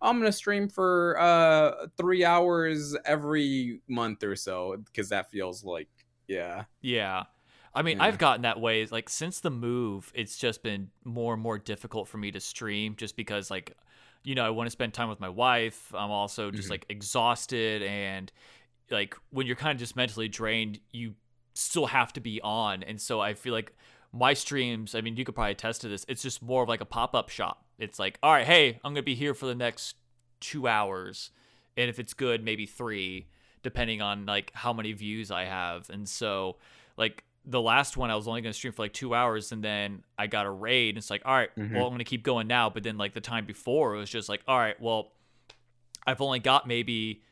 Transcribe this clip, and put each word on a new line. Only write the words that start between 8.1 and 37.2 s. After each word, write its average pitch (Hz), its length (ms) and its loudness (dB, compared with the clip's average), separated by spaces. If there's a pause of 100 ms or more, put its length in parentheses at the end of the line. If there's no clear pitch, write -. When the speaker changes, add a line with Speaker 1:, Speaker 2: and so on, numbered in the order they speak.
Speaker 2:
gotten 127 260 4
that 113 180 2
way. 113 240 2
Like, 113 240 -6
since 175 320 -6
the 165 100 0
move, 120 640 -2
it's 110 220 -6
just 113 260 -2
been 98 280 -4 (120)
more 117 300 -2
and 110 100 -4
more 110 160 -2
difficult 104 480 -6
for - 100 -12
me 104 140 -6
to 95 80 -10
stream 104 560 -4
just 107 220 -10
because, 104 340 -6
like, 95 220 -8 (500)
you 139 120 -6
know, 123 100 2
I 110 40 2
wanna 117 200 -2
spend 117 240 -4
time 117 160 -2
with 107 100 -8
my 95 100 -8
wife. 117 640 2
I'm 104 180 -4
also 101 400 -2
just 98 180 -8
Speaker 1:
Mm-hmm. - 0 -
Speaker 2:
like, 98 200 -6
exhausted, 110 920 0
and, 98 480 -6 (600)
like, 101 240 -2 (160)
when 131 160 -2
you're 120 100 -2
kinda 151 180 0
just 120 220 -8
mentally 113 320 -2
drained, 110 500 -2 (120)
you 117 240 -10 (400)
still - 320 0
have 123 260 4
to 127 80 -10
be 110 200 -6
on. 104 420 -2
And 104 180 -10
so 113 200 -2
I 104 140 0
feel 120 180 -4
like 113 200 -4 (400)
my 127 200 6
streams, 120 640 -2
I 113 60 0
mean, 113 160 -4
you 127 80 -4
could 120 100 -8
probably 107 180 2
attest 113 280 -4
to 120 80 -8
this, 101 200 -6
it's 127 140 -6
just 127 180 -6
more 127 220 2
of, 113 60 0
like, 117 120 0
a 120 40 -6
pop-up 120 440 0
shop. - 380 -6 (120)
It's - 200 -8
like, - 240 -2
"All 151 100 10
right, 127 140 6
hey, 147 360 8
I'm 143 100 -4
gonna 143 100 -2
be 135 120 0
here 143 200 0
for 135 120 -8
the 127 80 -2
next 120 400 -4 (460)
two 131 260 -4
hours. 98 640 -2 (460)
And 123 120 2
if 117 100 -8
it's 117 140 -8
good, 117 300 0
maybe 110 240 -2
three, 95 600 -6 (340)
depending 113 380 -2
on, 101 240 -4
like, 101 300 -2
how 123 180 -2
many 110 200 -4
views 107 380 -8
I 92 140 -2
have." 90 440 -6
And 101 200 -10
so, 98 500 -4 (380)
like, - 280 -2 (200)